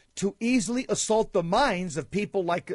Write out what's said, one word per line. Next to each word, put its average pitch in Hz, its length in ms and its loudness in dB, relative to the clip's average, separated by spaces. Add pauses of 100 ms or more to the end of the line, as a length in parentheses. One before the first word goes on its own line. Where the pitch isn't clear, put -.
(160)
to 196 240 -2
easily 240 480 0
assault 214 440 0
the 175 120 2
minds 185 520 0
of 151 140 -6
people 202 320 0
like, 170 320 -4